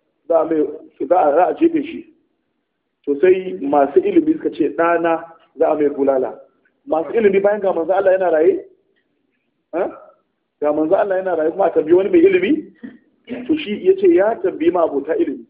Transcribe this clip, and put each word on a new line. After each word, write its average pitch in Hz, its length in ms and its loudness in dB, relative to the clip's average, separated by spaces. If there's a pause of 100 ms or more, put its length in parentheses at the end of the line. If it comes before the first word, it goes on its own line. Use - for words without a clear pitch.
(300)
za 160 100 2
a 156 60 0
mai, 160 180 0 (440)
za 175 120 2
a, 147 160 2
za 175 120 4
a 151 120 -4
jefe 160 240 2
shi. - 300 -14 (880)
To 143 160 -4
sai 185 400 2
masu 139 400 0
ilimi 165 340 0
suka 156 180 -4
ce, 151 260 -2
"Ɗana 165 480 0 (320)
za 160 140 0
a 151 40 2
mai 147 140 0
bulala." 131 500 -2 (480)
Masu 156 240 -4
ilimi 196 320 2
bayan 208 160 2
ga 190 140 -2
manzo 165 180 -4
Allah 190 240 2
yana 180 160 0
raye? 165 320 2 (1080)
Ha? 208 180 -4 (720)
Ga 147 100 -2
manzo 156 240 0
Allah 196 240 -2
yana 185 180 -4
raye 156 140 0
kuma 180 140 0
a 165 60 0
tambayi 156 260 2
wani 190 120 0
mai 175 140 4
ilimi? 190 480 2 (760)
To - 100 -2
shi 202 280 -8
ya 190 140 6
ce 202 80 2
ya 190 320 4
tambayi 170 320 -2
ma 170 160 0
abota 143 320 -4
ilimi. 135 300 -4